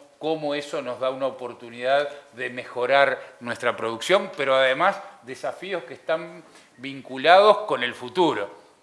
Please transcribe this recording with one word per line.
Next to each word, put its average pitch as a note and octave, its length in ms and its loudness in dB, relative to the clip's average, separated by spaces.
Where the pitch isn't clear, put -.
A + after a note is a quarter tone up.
cómo D3+ 340 -4
eso D3 300 -6
nos B2 160 -8
da C3 100 -2
una C3+ 160 -4
oportunidad B2 800 -2
de B2 180 -8
mejorar B2+ 880 0
nuestra A#2+ 360 -2
producción, A2+ 640 0
pero C3+ 180 0
además C3+ 460 2
desafíos D3+ 600 -8
que C3+ 100 -16
están E3+ 480 -6
vinculados C#3 840 6
con C3 220 -2
el B2 140 -2
futuro. B2 640 -2